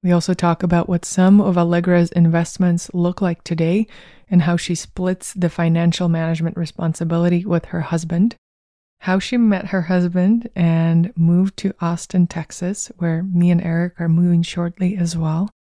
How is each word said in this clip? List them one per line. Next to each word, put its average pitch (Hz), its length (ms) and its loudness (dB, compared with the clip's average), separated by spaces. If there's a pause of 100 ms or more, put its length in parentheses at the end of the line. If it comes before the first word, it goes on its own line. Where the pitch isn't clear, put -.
We 180 80 2
also 175 220 2
talk 170 300 0
about 170 260 0
what 175 160 -2
some 190 340 4
of 190 180 2
Allegra's 175 540 2
investments 170 800 0
look 175 280 -2
like 175 240 -2
today 170 420 0 (420)
and 180 120 4
how 175 160 0
she 170 180 -4
splits - 580 -6
the 175 160 -2
financial 170 600 0
management 165 480 -2
responsibility 170 880 -2
with 175 200 -2
her 170 160 -6
husband, 170 540 -2 (680)
how 185 140 0
she 220 200 -2
met 214 300 2
her 185 160 -2
husband 180 760 0
and 165 600 2
moved 175 380 2
to - 240 -4
Austin, 170 480 -2
Texas, - 680 -8
where 165 260 -2
me 175 260 2
and 170 120 2
Eric 170 380 -4
are 170 100 -4
moving 170 320 2
shortly 175 560 -4
as 170 180 -2
well 165 340 -2 (120)